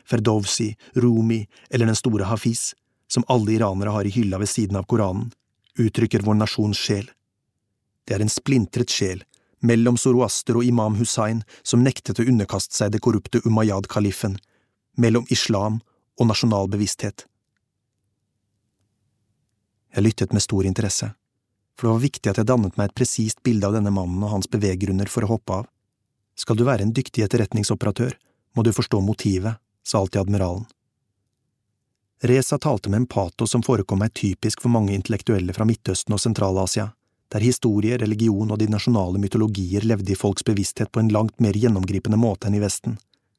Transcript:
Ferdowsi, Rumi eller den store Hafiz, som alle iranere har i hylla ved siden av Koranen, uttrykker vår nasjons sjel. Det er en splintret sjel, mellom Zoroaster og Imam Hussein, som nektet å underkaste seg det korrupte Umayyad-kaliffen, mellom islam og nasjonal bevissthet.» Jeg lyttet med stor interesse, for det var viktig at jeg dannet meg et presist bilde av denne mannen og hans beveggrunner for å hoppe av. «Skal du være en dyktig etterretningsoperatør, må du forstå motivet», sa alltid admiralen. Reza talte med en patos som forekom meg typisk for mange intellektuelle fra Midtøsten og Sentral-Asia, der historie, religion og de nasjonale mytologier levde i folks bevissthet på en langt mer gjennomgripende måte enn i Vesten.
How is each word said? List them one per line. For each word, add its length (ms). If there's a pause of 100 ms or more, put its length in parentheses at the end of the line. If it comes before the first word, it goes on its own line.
Ferdowsi, 680 (260)
Rumi 380 (300)
eller 200
den 80
store 320
Hafiz, 460 (320)
som 220
alle 260
iranere 400
har 100
i 80
hylla 280
ved 80
siden 280
av 120
Koranen, 420 (480)
uttrykker 460
vår 160
nasjons 360
sjel. 300 (1000)
Det 120
er 80
en 80
splintret 600
sjel, 300 (380)
mellom 360
Zoroaster 640
og 60
Imam 340
Hussein, 420 (220)
som 220
nektet 360
å 60
underkaste 500
seg 160
det 120
korrupte 400
Umayyad-kaliffen, 920 (600)
mellom 360
islam 480 (380)
og 100
nasjonal 400
bevissthet.» 560 (2750)
Jeg 100
lyttet 280
med 120
stor 200
interesse, 500 (600)
for 120
det 60
var 140
viktig 240
at 80
jeg 80
dannet 320
meg 100
et 60
presist 480
bilde 240
av 80
denne 160
mannen 320
og 80
hans 160
beveggrunner 640
for 160
å 80
hoppe 240
av. 60 (760)
«Skal 200
du 80
være 160
en 120
dyktig 300
etterretningsoperatør, 880 (420)
må 80
du 120
forstå 280
motivet», 560 (240)
sa 160
alltid 220
admiralen. 420 (1600)
Reza 360
talte 320
med 100
en 100
patos 400
som 120
forekom 360
meg 160
typisk 480
for 80
mange 240
intellektuelle 600
fra 120
Midtøsten 480
og 80
Sentral-Asia, 680 (460)
der 80
historie, 560
religion 520
og 80
de 120
nasjonale 480
mytologier 640
levde 320
i 40
folks 280
bevissthet 480
på 80
en 80
langt 320
mer 160
gjennomgripende 600
måte 280
enn 80
i 80
Vesten. 320 (440)